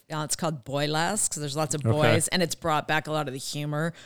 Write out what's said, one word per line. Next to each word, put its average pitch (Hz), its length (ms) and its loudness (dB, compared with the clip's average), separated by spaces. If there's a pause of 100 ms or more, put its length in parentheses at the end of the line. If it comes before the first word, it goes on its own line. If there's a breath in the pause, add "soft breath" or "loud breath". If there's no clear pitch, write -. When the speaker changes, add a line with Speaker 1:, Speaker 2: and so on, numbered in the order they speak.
(120)
Speaker 1:
uh, 156 120 -2
it's 151 120 -2
called 160 280 -4
boylesque. 156 720 0
So 160 80 -6
there's 143 160 -4
lots 156 180 0
of 143 100 -4
Speaker 2:
Okay. 113 60 4
Speaker 1:
boys, 117 380 4
and - 120 2
it's 160 140 0
brought 151 320 0
back 156 200 0
a 151 40 -6
lot 156 160 0
of 131 60 -6
the 135 60 -8
humor, 147 540 -4 (120)